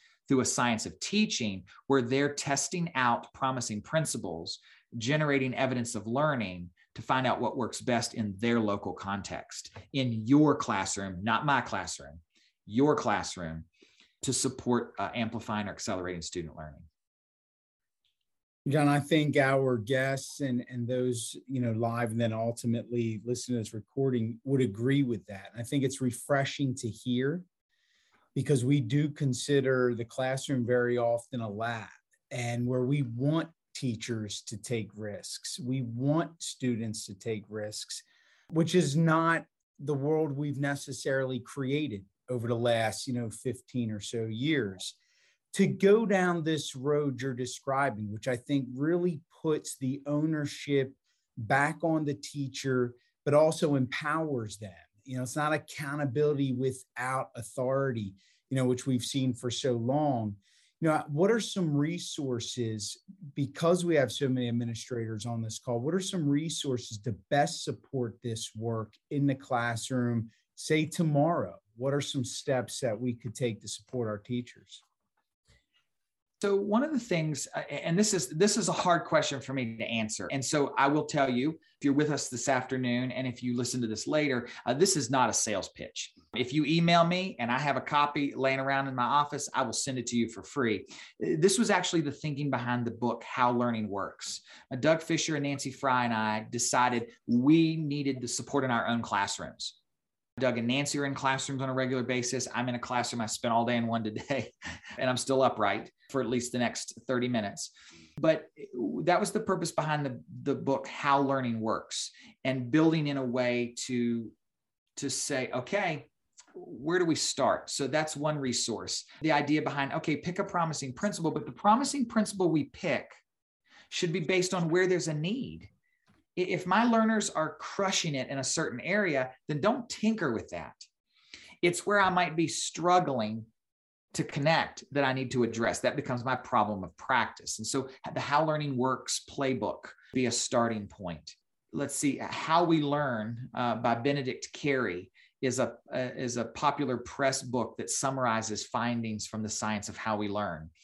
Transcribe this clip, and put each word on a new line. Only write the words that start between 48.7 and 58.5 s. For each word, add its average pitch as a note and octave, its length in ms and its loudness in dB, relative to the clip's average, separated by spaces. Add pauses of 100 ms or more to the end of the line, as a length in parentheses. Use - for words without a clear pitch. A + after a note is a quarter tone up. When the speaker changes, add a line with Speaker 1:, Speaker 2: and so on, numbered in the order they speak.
Speaker 2:
really E3 480 0 (200)
puts D3+ 360 -2
the C3+ 300 -2
ownership D3 840 0 (460)
back C#3 460 2
on D#3+ 220 2
the C#3+ 100 -2
teacher, C3 760 -2 (320)
but C#3+ 80 2
also D#3 420 4
empowers C3+ 840 -2
them. G#2 140 -12 (340)
You C3 120 -8
know, B2+ 60 -2
it's B2 120 -6
not D3+ 180 2
accountability C#3+ 1000 0
without B2+ 840 -4
authority, B2+ 800 -2 (340)
you C3 60 -2